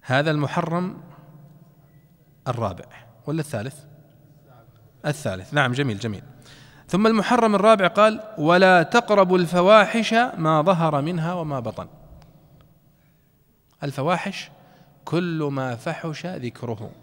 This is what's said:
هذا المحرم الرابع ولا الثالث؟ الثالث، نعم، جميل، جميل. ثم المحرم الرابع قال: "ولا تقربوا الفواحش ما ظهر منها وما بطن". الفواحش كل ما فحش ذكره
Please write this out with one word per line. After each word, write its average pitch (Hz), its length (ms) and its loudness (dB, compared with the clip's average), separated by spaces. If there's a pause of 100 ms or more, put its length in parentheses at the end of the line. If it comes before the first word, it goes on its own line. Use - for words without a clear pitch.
هذا 147 300 0
المحرم 165 640 -4 (1500)
الرابع 113 380 -6 (420)
ولا 151 120 -4
الثالث؟ 139 360 -8 (1300)
الثالث، 104 480 -8
نعم، 139 180 0
جميل، 123 280 -4
جميل. 101 240 -8 (640)
ثم 202 200 2
المحرم 226 480 2
الرابع 196 320 4
قال: 214 320 2 (180)
"ولا 175 460 6
تقربوا 196 540 2
الفواحش 185 760 4
ما 160 480 2
ظهر 160 400 2
منها 165 320 -4
وما 151 260 -6
بطن". 101 280 -10 (2000)
الفواحش 151 680 -6 (540)
كل 160 460 -4
ما 131 240 -4
فحش 156 500 -10
ذكره 120 680 -10 (120)